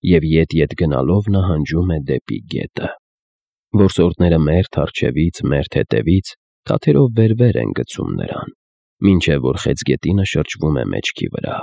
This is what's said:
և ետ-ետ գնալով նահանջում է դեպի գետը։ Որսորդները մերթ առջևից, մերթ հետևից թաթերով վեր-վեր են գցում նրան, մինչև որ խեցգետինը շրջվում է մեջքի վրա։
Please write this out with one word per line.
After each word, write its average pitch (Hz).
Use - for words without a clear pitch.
և 85
ետ-ետ 80
գնալով 80
նահանջում 87
է 82
դեպի 67
գետը։ -
Որսորդները 87
մերթ 80
առջևից, 73
մերթ -
հետևից 82
թաթերով 143
վեր-վեր 113
են 55
գցում -
նրան, -
մինչև 82
որ 64
խեցգետինը 80
շրջվում 76
է 62
մեջքի 50
վրա։ -